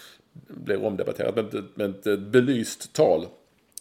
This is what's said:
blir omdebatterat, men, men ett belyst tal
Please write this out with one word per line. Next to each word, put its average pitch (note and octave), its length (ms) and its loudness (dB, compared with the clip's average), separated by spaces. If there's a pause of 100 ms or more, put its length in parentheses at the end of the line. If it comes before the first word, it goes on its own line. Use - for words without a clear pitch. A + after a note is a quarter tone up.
(480)
blir G#2 360 -4
omdebatterat, - 520 -2
men, G#2 380 -4
men G#2 160 -2
ett G2 300 -2
belyst A#2+ 720 2
tal F2+ 340 4 (540)